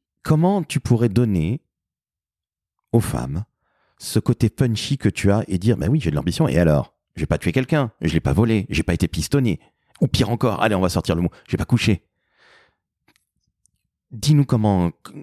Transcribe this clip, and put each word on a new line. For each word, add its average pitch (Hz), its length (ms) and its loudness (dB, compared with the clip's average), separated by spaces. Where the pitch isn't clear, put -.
Comment 170 400 2
tu - 180 -6
pourrais 117 300 2
donner 101 500 0
aux 117 80 4
femmes 69 440 -4
ce - 200 -4
côté 117 300 2
punchy 123 480 -2
que 110 140 0
tu - 200 0
as 110 160 2
et 95 120 -2
dire, « 90 200 0
Bah 76 120 -2
oui, 151 100 0
j'ai 85 100 -2
de 73 60 -2
l'ambition, 85 320 -2
et 69 100 0
alors ? 78 360 2
J'ai 78 100 -4
pas 82 100 -2
tué 85 160 -2
quelqu'un, 131 480 -2
je 80 140 -2
l'ai 82 60 0
pas 67 120 -2
volé, 110 380 2
j'ai 80 120 -2
pas 87 120 -2
été 85 140 0
pistonné. » 113 520 -2
Ou 147 80 2
pire 104 220 0
encore, 113 320 -2
allez, 107 120 2
on 92 60 2
va 92 80 2
sortir 87 280 -2
le 82 60 -2
mot, « 90 80 0
J'ai - 100 -2
pas - 80 -4
couché. » 113 360 0
Dis-nous 143 300 2
comment, 101 440 2